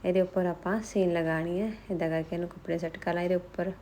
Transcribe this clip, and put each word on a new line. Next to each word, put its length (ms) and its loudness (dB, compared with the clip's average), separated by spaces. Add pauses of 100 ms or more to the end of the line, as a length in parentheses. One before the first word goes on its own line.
ਇਹਦੇ 160 4
ਉੱਪਰ 260 2
ਆਪਾਂ 360 0
ਸੀਨ 300 2
ਲਗਾਉਣੀ 480 0
ਹੈ। 120 0 (180)
ਇੱਦਾਂ 180 0
ਕਰਕੇ 280 -2
ਇਹਨੂੰ 120 -2
ਕੱਪੜੇ 300 -4
ਸੈੱਟ 180 -4
ਕਰ 180 -2
ਲਾਂ 80 0
ਇਹਦੇ 120 2
ਉੱਪਰ 480 -2